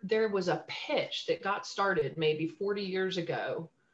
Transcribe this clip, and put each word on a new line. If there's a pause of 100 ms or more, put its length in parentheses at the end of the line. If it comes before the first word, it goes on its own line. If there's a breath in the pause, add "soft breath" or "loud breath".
there
was
a
pitch
that
got
started
maybe
forty
years
ago (240)